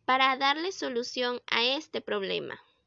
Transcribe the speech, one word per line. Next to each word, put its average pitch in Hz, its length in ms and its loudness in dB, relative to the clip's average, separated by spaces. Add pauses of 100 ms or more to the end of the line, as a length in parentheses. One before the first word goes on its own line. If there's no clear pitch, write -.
para 262 320 4
darle 294 360 2
solución 247 720 -4
a 226 180 2
este 277 360 -2
problema. 185 600 -4 (260)